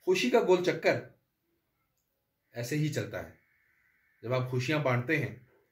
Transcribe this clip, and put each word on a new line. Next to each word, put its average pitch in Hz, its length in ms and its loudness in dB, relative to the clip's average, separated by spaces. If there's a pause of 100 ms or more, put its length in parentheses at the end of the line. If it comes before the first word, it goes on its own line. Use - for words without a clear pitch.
خوشی 190 260 2
کا 233 100 6
گول 180 240 4
چکر 156 360 2 (1500)
ایسے 123 240 -6
ہی 151 160 -2
چلتا 101 380 -6
ہے۔ - 40 -20 (880)
جب 113 100 -4
آپ 127 180 -2
خوشیاں 131 280 0
بانٹتے 139 400 0
ہیں 113 180 -6 (360)